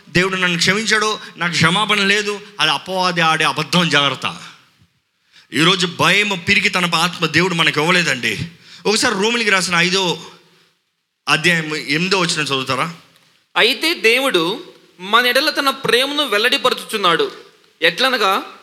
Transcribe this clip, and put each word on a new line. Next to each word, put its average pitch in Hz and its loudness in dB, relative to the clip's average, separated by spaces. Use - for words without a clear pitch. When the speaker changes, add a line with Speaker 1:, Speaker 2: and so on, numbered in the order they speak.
Speaker 1:
దేవుడు 185 0
నన్ను 180 0
క్షమించాడు, 208 0
నాకు 170 -4
క్షమాపణ 196 2
లేదు." 202 0
అది 156 2
అపవాది 180 -2
ఆడే 160 2
అబద్ధం, 151 0
జాగ్రత్త. 139 0
ఈరోజు 180 2
భయం, 190 2
పిరికి 202 0
తన 180 -2
ఆత్మ 170 0
దేవుడు 170 2
మనకు 151 0
ఇవ్వలేదండి. 143 0
ఒకసారి 214 0
రోమిలికి 220 0
రాసిన 185 0
ఐదో 175 0
అధ్యాయం 156 0
ఎనిమిదో 160 0
వచనం 170 -2
చదువుతారా? 131 -2
Speaker 2:
"అయితే 240 2
దేవుడు 226 0
మన 214 2
ఎడల 262 2
తన 285 -2
ప్రేమను 269 0
వెల్లడిపరుచుచున్నాడు. 208 0
ఎట్లనగా 214 2